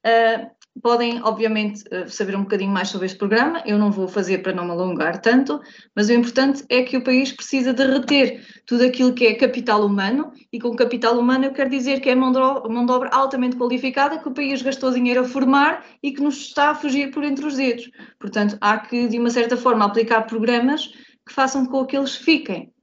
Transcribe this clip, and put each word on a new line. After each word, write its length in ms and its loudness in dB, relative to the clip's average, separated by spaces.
Ah, 460 2
podem, 440 0
obviamente, 640 -2
eh, 180 -8
saber 280 -6
um 80 -2
bocadinho 260 -2
mais 200 -2
sobre 180 -6
este 100 -10
programa. 480 0
Eu 140 0
não 120 2
vou 160 -2
fazer 360 -2
para 100 -4
não 100 -4
me 60 -6
alongar 500 -2
tanto, 400 2
mas 120 2
o 60 4
importante 560 2
é 140 2
que 120 -4
o 80 -2
país 280 2
precisa 420 -2
de 100 2
reter 600 2
tudo 200 2
aquilo 280 4
que 140 2
é 80 6
capital 500 2
humano, 480 0
e 60 -8
com 160 -4
capital 420 2
humano 280 2
eu 60 -2
quero 200 -2
dizer 280 -2
que 120 0
é 20 4
mão 180 2
de 60 2
o-, 320 0
mão 160 0
de 60 0
obra 180 0
altamente 480 0
qualificada, 600 -2
que 80 -10
o 80 -8
país 260 -4
gastou 300 -2
dinheiro 300 2
a 20 0
formar 600 2
e 80 -4
que 100 -8
nos 160 0
está 320 0
a 60 -2
fugir 340 -2
por 140 -6
entre 240 -4
os 80 -6
dedos. 340 -2
Portanto, 420 -2
há 160 2
que, 300 -2
de 100 -2
uma 140 0
certa 260 0
forma, 260 2
aplicar 440 0
programas 580 0
que 80 -20
façam 320 0
com 220 -2
que 100 -4
eles 180 -2
fiquem. 560 -2